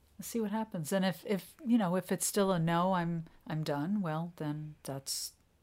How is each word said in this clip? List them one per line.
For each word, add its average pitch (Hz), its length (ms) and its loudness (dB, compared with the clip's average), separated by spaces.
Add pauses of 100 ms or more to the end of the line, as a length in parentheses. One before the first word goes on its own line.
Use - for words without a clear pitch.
(200)
Let's 196 100 -10
see 233 100 -2
what 214 120 -2
happens. 208 420 -4
And 190 100 2
if, 185 240 0
if, - 280 -2 (100)
you 233 120 4
know, 185 180 4
if 185 160 0
it's 180 140 0
still 196 260 4
a 180 80 4
no, 170 340 4
I'm, 170 320 0 (220)
I'm 156 160 -2
done, 151 380 0
well, 165 360 -2
then 151 460 -6
that's, - 500 -8 (300)